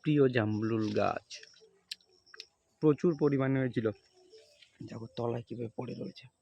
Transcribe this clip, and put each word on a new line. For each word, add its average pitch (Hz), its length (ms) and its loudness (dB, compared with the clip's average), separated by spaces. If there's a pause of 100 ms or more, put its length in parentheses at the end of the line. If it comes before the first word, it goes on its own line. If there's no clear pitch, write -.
প্রিয় 147 220 4 (120)
জামরুল 110 500 0 (140)
গাছ - 280 0 (1500)
প্রচুর 156 300 4 (100)
পরিমাণে 135 400 2
হয়েছিল, 123 260 -2 (1000)
দেখো 113 180 -12 (120)
তলায় 117 300 -4
কীভাবে 117 300 -8
পড়ে 120 220 -8
রয়েছে 101 260 -12 (160)